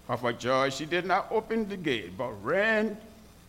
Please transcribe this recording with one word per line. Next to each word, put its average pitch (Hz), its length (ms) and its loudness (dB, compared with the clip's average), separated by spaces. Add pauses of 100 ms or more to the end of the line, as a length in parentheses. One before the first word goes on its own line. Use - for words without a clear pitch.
of 123 140 -2
her 123 100 2
joy, 131 380 2
she 139 160 -4
did 170 200 0
not 190 240 2
open 220 380 0
the 196 80 -6
gate, 113 420 -2
but 120 140 -4 (100)
ran 208 560 2 (520)